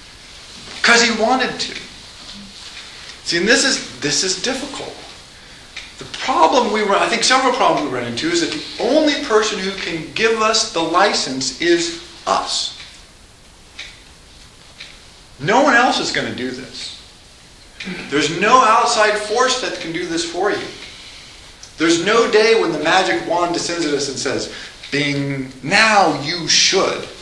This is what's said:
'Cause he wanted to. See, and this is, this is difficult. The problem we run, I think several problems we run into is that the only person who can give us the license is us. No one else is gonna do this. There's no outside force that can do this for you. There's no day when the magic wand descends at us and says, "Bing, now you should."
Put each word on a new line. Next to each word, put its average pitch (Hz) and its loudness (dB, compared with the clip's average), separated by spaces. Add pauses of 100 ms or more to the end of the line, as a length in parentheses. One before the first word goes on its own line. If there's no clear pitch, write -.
(840)
'Cause 233 6
he 233 2
wanted 240 0
to. - -8 (1500)
See, 165 -2
and 185 0
this 262 4
is, - -4
this 143 -2
is 185 -4
difficult. - -6 (1040)
The - -14 (140)
problem 269 4
we 214 0
run, 196 2
I 175 2
think 226 0
several 262 4
problems 151 2
we 127 -4
run 120 -4
into 117 -4
is 170 0
that 151 -2
the - -8
only 294 2
person 214 2
who 190 -4
can 165 -6
give 226 2
us 220 0
the 170 0
license 156 0
is 170 0 (240)
us. - -2 (2500)
No 208 4
one 277 6
else 247 4
is - -2
gonna 120 -4
do 127 -6
this. - -12 (1080)
There's 156 0
no 247 6
outside 220 4
force 247 0
that 175 -6
can 165 -6
do 175 -4
this 165 -2
for 196 0
you. - -4 (1120)
There's 165 2
no 226 4
day 220 6
when 165 0
the 151 -4
magic 175 2
wand 170 0
descends 170 -2
at 147 0
us 139 -2
and 127 -8
says, 139 -4 (380)
"Bing, 139 -2 (120)
now 190 4
you 160 -6
should." - 2 (140)